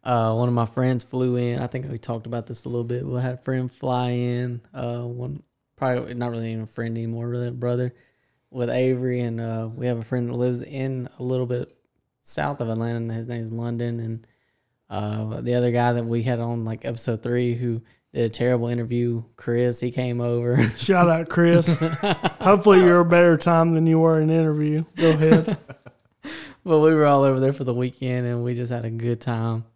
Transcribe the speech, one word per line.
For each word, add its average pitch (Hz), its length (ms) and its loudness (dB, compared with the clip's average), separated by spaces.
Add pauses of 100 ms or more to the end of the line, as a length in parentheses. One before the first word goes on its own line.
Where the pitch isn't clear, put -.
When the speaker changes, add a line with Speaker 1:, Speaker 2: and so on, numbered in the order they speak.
Speaker 1:
Uh, 113 320 0
one 120 120 0
of 120 60 0
my 117 140 2
friends 127 360 -2
flew 127 320 -2
in. 123 240 -2
I 131 80 -4
think 131 220 -8
we 123 80 -8
talked 113 300 -8
about 113 180 -6
this - 200 -14
a - 40 -10
little 120 140 -4
bit. 123 220 -6
We 123 160 -4
had 127 140 -4
a - 20 -16
friend 127 340 -4
fly 123 400 -2
in. 123 500 -4 (100)
Uh, 120 320 -8
one, 123 380 -10 (360)
probably 123 360 -2
not 120 160 -6
really 113 220 -6
even 110 140 -6
a - 20 -16
friend 117 280 -8
anymore, 113 320 -6
really 120 200 -6
a 120 40 -6
brother, 123 400 -2 (600)
with 123 180 -4
Avery. 127 520 0
And, 117 200 -4
uh, 113 320 -6
we 123 140 -6
have 120 100 -2
a 113 60 -8
friend 120 260 -4
that 123 60 -6
lives 123 260 -2
in 131 560 -8
a 127 60 -10
little 127 240 -2
bit 123 280 -6 (460)
south 147 400 -6
of 117 80 -4
Atlanta, 117 280 -4
and 117 140 -6
his 113 160 -8
name's 117 240 -8
London. 117 480 -6
And, 113 280 -8 (640)
uh, 110 500 -6
the 123 140 -2
other 123 160 2
guy 120 220 2
that 120 120 -2
we 117 160 -2
had 120 180 -2
on, 117 260 -4
like, 110 200 -8
episode 117 380 -6
three, 120 320 0
who 120 260 -4 (320)
did 120 120 0
a 113 40 -2
terrible 120 380 0
interview, 120 560 -2 (140)
Chris, 120 420 0
he 123 100 -4
came 120 320 -4
over. 120 480 2
<laughs> - 80 -8
Speaker 2:
Shout 175 320 4
out, 165 200 0
Chris. 170 380 4
Speaker 1:
<laughs> 165 760 -2
Speaker 2:
Hopefully 196 400 8
you're 175 180 8
a 175 60 6
better 175 320 6
time 165 360 4
than 160 140 2
you 160 100 6
were 160 240 4
in 156 80 2
interview. 156 540 2 (140)
Go 165 120 4
ahead. 160 540 4
Speaker 1:
<laughs> - 40 -20 (960)
But 160 160 4
we 156 140 8
were 151 140 6
all 143 160 6
over 135 160 4
there 135 140 2
for 143 100 -6
the 123 100 -2
weekend, 123 540 -2
and 120 160 -2
we 120 100 -2
just 120 180 -6
had 120 140 -6
a 113 60 -4
good 117 300 -2
time. 113 440 -2 (100)